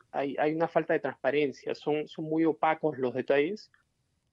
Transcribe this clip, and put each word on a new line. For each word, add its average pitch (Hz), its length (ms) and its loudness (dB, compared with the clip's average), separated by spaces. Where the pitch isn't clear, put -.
hay, 139 260 -4
hay 156 160 2
una 165 140 0
falta 165 260 0
de 151 60 2
transparencia, 135 760 -2
son, 151 340 -4
son 165 180 -10
muy 160 200 0
opacos 156 520 0
los 123 160 -2
detalles, 143 560 0